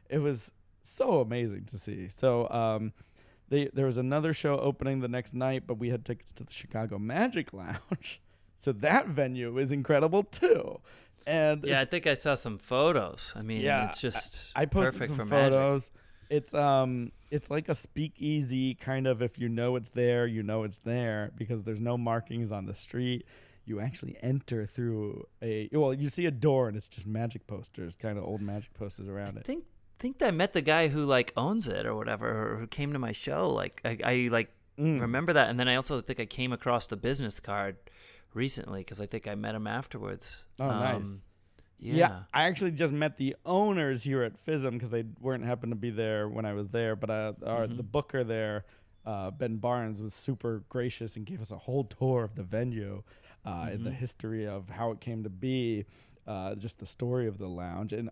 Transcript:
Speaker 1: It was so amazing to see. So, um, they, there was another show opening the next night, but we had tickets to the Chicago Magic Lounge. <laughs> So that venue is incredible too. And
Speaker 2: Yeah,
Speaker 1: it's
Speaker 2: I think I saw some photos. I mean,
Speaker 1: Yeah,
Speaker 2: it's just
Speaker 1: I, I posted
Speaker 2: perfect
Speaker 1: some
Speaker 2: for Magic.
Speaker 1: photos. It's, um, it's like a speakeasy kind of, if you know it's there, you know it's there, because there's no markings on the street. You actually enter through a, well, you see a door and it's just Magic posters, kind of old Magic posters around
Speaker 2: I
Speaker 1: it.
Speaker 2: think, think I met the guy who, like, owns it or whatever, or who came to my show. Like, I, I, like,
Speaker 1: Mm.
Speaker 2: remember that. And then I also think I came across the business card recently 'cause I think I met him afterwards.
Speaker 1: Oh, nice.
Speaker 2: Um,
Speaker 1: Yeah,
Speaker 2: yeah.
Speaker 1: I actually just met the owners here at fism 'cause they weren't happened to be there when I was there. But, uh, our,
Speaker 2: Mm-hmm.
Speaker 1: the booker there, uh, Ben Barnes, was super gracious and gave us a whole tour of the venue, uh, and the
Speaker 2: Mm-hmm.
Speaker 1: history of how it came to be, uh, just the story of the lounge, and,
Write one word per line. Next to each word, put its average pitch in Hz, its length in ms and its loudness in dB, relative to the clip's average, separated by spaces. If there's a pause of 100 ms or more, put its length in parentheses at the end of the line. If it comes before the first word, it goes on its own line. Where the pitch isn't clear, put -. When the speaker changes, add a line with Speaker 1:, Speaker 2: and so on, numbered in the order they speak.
(100)
Speaker 1:
It 147 80 2
was 143 340 -2 (300)
so 220 380 2
amazing 113 460 0
to 101 120 -10
see. 98 300 -8
So, 120 420 2
um, 110 420 0 (580)
they, 143 220 2
there 135 140 2
was 123 100 2
another 147 380 2
show 143 260 2
opening 135 400 0
the 123 80 -2
next 123 240 -4
night, 131 340 0
but 120 120 -4
we 120 100 -2
had 117 160 0
tickets - 300 -8
to - 100 -12
the - 80 -18
Chicago 110 460 -6
Magic 160 560 0
Lounge. - 720 -8
<laughs> - 40 -20 (300)
So 139 120 0
that 151 340 4
venue 127 520 -2
is 135 120 2
incredible 151 540 4
too. - 560 2 (480)
And 151 340 4
Speaker 2:
Yeah, 139 180 2
Speaker 1:
it's 131 60 2
Speaker 2:
I - 60 -6
think 170 160 0
I 143 60 6
saw 139 200 2
some 113 240 -2
photos. 131 800 2
I 107 60 -8
mean, 110 180 -2
Speaker 1:
Yeah, 131 280 2
Speaker 2:
it's 80 120 -6
just - 560 -6
Speaker 1:
I, 143 60 4
I 156 40 2
posted 185 280 2
Speaker 2:
perfect - 160 -2
Speaker 1:
some 143 80 -2
Speaker 2:
for 113 80 -2
Magic. 139 260 6
Speaker 1:
photos. 135 380 4 (380)
It's, 151 260 0
um, 131 580 4 (180)
it's 147 200 -2
like 156 180 -2
a 147 80 2
speakeasy 139 1000 0
kind 131 320 -2
of, 120 160 2
if 120 160 -2
you 120 100 -2
know 120 280 2
it's 117 140 -6
there, 120 360 4
you 110 160 -2
know 107 220 0
it's 101 160 -8
there, 113 560 0
because 110 260 -4
there's 107 160 -4
no 120 180 0
markings 117 540 0
on 101 160 -4
the 101 80 -6
street. 123 520 -2 (380)
You 110 140 -4
actually 123 440 -6
enter 123 440 0
through 110 580 -4 (160)
a, 107 300 -2
well, 143 240 4
you 143 160 -2
see 175 160 0
a 156 60 2
door 131 340 4
and 107 100 -4
it's 104 120 -10
just - 180 -12
Magic 113 400 -4
posters, 90 480 -10
kind 107 240 -4
of 92 60 -6
old 101 180 -4
Magic 101 320 -6
posters 98 340 -10
around 101 280 -6
Speaker 2:
I 104 60 -12
Speaker 1:
it. - 40 -14
Speaker 2:
think, 302 200 -6 (340)
think 262 200 -4
I 233 120 4
met 170 200 2
the 165 100 2
guy 156 260 6
who, 147 160 2
like, 127 320 4
owns 170 320 0
it 101 180 0
or 113 80 0
whatever, 110 600 -2
or - 20 -6
who 113 100 -6
came 143 260 -4
to 143 60 -2
my 117 140 -4
show. 147 380 -2
Like, 98 340 -2
I, 117 200 0
I, 123 280 4
like, 113 180 2 (300)
Speaker 1:
Mm. 151 200 4
Speaker 2:
remember 131 340 2
that. 131 140 8
And 120 120 0
then 127 80 2
I 127 80 6
also 131 240 0
think - 180 -6
I 113 80 -2
came 127 260 -2
across 120 360 0
the 107 80 -6
business 120 420 -2
card 101 380 -4 (580)
recently 110 500 -2
'cause - 160 -12
I 104 60 -6
think 110 200 -8
I 104 80 -6
met 107 200 -4
him 107 120 -4
afterwards. 104 760 -8 (160)
Speaker 1:
Oh, 135 80 -2
nice. 120 260 0 (120)
Speaker 2:
Um, 98 160 -12 (580)
Speaker 1:
Yeah, 123 140 -4
Speaker 2:
yeah. 104 280 4 (120)
Speaker 1:
I 151 100 4
actually 175 280 2
just 151 200 2
met 147 260 0
the 131 160 0 (120)
owners 175 560 4
here 135 200 2
at - 220 -2
fism 131 340 0
'cause 113 120 -6
they 117 140 0 (160)
weren't 123 240 -2
happened 117 280 -2
to 110 40 -2
be 117 140 -2
there 107 380 0
when 110 160 -4
I 104 80 -2
was 104 160 -2
there. 113 280 0
But, 110 140 -4
uh, 107 220 0 (140)
our, 113 200 0
Speaker 2:
Mm-hmm. 117 100 -4
Speaker 1:
the 127 80 -4
booker 135 400 0
there, 110 400 -2 (420)
uh, 98 240 -4
Ben 113 260 -4
Barnes, 113 460 0
was 107 120 -8
super 113 540 -4
gracious 120 480 -4
and 107 80 -8
gave 180 160 -10
us 110 100 -10
a 101 80 -10
whole 131 260 -2
tour 127 400 2
of 107 100 -6
the 101 80 -8
venue, 104 600 -4 (440)
uh, 85 240 -6
and 107 140 -6
the 120 60 -2
Speaker 2:
Mm-hmm. 131 80 -6
Speaker 1:
history 110 480 -6
of 98 220 -8
how 113 220 -2
it 104 100 -6
came 113 220 -6
to 104 80 -6
be, 117 560 0 (400)
uh, 98 300 -4
just 104 240 -10
the 101 60 -12
story 123 400 -2
of 101 120 -4
the 95 100 -6
lounge, 90 440 -6
and, 113 200 -4